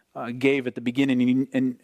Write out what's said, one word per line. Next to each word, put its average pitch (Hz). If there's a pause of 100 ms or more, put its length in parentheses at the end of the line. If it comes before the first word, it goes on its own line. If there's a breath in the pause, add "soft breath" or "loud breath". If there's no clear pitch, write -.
(140 soft breath)
uh, 131
gave 131
at 123
the 127
beginning, 123
and, 127
and, 127